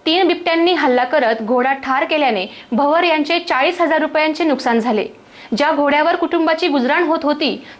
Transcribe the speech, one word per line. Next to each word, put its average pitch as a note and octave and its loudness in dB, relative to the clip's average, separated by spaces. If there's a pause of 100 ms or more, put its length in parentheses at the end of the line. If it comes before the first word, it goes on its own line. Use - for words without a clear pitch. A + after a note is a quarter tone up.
तीन F4 2
बिबट्यांनी E4+ 0
हल्ला C4+ 2
करत A#3+ 0
घोडा B3 0
ठार C4+ -2
केल्याने C4 0 (260)
भवर D4 2
यांचे D#4+ 0
चाळीस E4 -2
हजार D#4 2
रुपयांचे D#4 0
नुकसान B3+ 0
झाले. A3 0 (500)
ज्या D4 2
घोड्यावर D4 2
कुटुंबाची E4 0
गुजराण C#4+ 2
होत D#4+ -2
होती, C#4+ -2 (240)